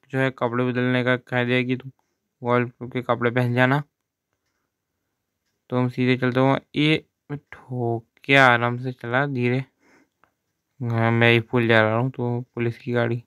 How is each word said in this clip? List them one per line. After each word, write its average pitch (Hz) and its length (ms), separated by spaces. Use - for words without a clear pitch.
जो 135 100
है 131 140
कपड़े 123 320
बदलने 127 400
का 127 140
कह 123 260
दिया 127 200
कि 127 120
तुम 131 140
गोलपुर 120 460
के 127 160
कपड़े 120 260
पहन 120 240
जाना, 127 280
तो 123 80
हम 123 120
सीधे 127 280
चलते 127 220
हुए 135 180
ये 151 280
ठोक 123 760
के 139 120
आराम 120 420
से 127 160
चला 123 340
धीरे। 127 360
हाँ, 117 300
मैं 117 220
ही 117 100
भूल 120 260
जा 113 120
रहा 110 160
हूँ। 127 140
तो 120 300
पुलिस 117 240
की 120 140
गाड़ी। 117 340